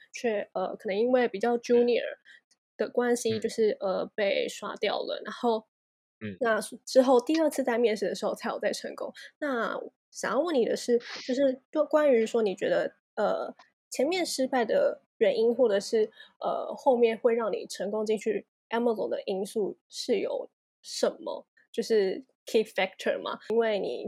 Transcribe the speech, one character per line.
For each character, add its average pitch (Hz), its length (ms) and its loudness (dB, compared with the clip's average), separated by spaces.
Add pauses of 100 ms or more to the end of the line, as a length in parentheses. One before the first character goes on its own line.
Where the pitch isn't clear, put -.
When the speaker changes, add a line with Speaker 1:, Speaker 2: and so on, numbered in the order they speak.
(140)
Speaker 1:
却， 214 400 -4
呃， 185 240 -4
可 - 100 -10
能 196 100 -2
因 240 140 2
为 247 160 4
比 190 120 -4
较 240 180 2
junior 240 480 4 (720)
的 - 100 -2
关 240 260 2
系， 233 200 0
Speaker 2:
嗯。 220 40 -2
嗯。 208 40 -6
Speaker 1:
就 226 80 -2
是， 220 320 2
呃， 185 240 -2 (100)
被 196 320 0
刷 - 300 -8
掉 - 240 -2
了。 - 240 -6
然 208 80 -10
后， 226 340 -2 (540)
Speaker 2:
嗯。 208 180 -8
Speaker 1:
那 220 220 2 (240)
之 262 160 6
后 254 180 6
第 311 220 -2
二 302 80 2
次 269 160 -4
在 233 120 0
面 220 200 2
试 196 100 -2
的 190 80 -2
时 214 100 -6
候 202 80 -2
才 - 160 -8
有 - 80 -6
再 - 140 -2
成 - 240 -8
功。 - 160 -10 (280)
那 247 380 -4 (320)
想 - 220 -6
要 233 80 0
问 330 160 0
你 233 80 4
的 208 140 0
是， 240 200 2 (300)
就 262 80 0
是 262 340 2
就 302 140 2
关 302 260 4
于 226 160 6
说 233 160 0
你 196 140 0
觉 - 140 -2
得， - 260 0 (200)
呃， - 380 0 (360)
前 254 180 0
面 349 180 0
失 262 220 -2
败 254 160 0
的 - 380 2 (160)
原 196 200 2
因， 226 160 2
或 240 160 4
者 196 100 2
是， 214 320 0 (280)
呃， - 360 -4
后 247 220 4
面 226 200 4
会 226 180 4
让 220 180 0
你 - 140 -6
成 196 240 -6
功 214 140 -2
进 214 120 0
去 202 300 -4 (220)
Amazon 233 380 0
的 - 200 -4
因 196 180 -2
素 202 320 -4 (100)
是 - 320 -4
有 - 300 -4 (320)
什 - 400 -2
么？ - 240 -10 (260)
就 233 120 -6
是 208 420 0 (220)
key 220 160 2
factor - 580 -4
吗？ - 180 -6 (100)
因 220 80 0
为 220 220 2
你 165 280 -6